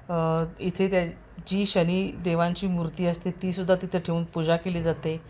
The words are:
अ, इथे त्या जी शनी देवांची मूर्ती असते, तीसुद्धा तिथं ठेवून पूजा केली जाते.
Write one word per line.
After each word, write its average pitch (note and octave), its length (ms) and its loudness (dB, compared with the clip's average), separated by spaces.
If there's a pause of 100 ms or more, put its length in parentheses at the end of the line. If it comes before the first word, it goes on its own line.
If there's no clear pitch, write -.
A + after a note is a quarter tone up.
अ, E3 340 2 (160)
इथे F#3 300 0
त्या F3+ 180 2 (400)
जी G3 180 0
शनी F#3 460 2 (120)
देवांची F3 440 0
मूर्ती F3 380 -2
असते, E3+ 260 0
तीसुद्धा F#3 440 2
तिथं F3+ 240 -2
ठेवून E3+ 240 0
पूजा E3 320 2
केली E3+ 260 -2
जाते. D#3+ 480 -2